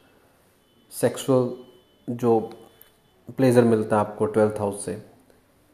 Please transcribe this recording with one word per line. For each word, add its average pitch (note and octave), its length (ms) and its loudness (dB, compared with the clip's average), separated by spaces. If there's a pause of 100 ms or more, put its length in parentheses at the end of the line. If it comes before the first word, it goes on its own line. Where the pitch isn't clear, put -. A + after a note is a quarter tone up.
(920)
सेक्सुअल B2+ 640 -2 (520)
जो A#2 300 0 (1000)
प्लेजर B2 260 4
मिलता A2 320 2
है G#2+ 40 4
आपको G#2+ 260 -2
ट्वेल्थ G#2+ 340 2
हाउस G2+ 260 -6
से, G2+ 200 -10 (680)